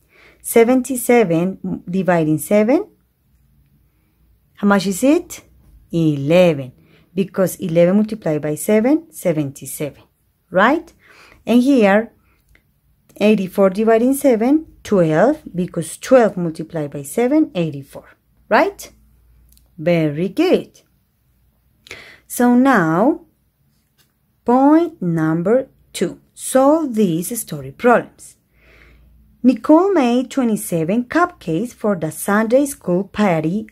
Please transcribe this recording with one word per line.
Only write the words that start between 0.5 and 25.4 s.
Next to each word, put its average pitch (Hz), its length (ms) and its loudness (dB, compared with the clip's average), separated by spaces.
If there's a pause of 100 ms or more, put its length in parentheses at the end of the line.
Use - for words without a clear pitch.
dividing 170 480 0
seven, 214 500 0 (1700)
how - 100 -2
much 202 180 2
is 196 180 -4
it? 311 380 0 (500)
Eleven, 151 840 0 (420)
because 185 400 -4
eleven 175 400 2
multiplied 196 480 -2
by 151 100 -6
seven, 220 580 0
seventy-seven, 143 920 -6 (480)
right? 233 420 0 (540)
And 240 160 2
here, 226 480 2 (1040)
Eighty-four 202 520 0
dividing 226 440 0
seven, 269 520 0 (180)
twelve, 185 580 2 (120)
because 170 440 -8
twelve - 380 2
multiplied 160 560 -8
by 143 120 -12
seven, 277 520 -2
eighty-four, 147 540 -8 (400)
right? 302 420 -2 (880)
Very 165 500 -2
good. 285 540 -2 (1500)
So 247 280 2
now, 240 680 2 (1200)
point 294 580 2
number 170 680 -2 (240)